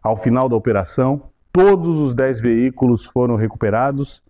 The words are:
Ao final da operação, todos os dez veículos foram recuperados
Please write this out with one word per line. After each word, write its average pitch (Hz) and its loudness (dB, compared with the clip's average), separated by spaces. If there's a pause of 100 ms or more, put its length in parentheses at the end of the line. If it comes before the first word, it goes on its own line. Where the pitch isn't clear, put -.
Ao 110 -2
final 123 0
da 120 -2
operação, 127 -2 (280)
todos 180 2
os 139 -2
dez 131 -2
veículos 120 0
foram 120 -2
recuperados 117 -4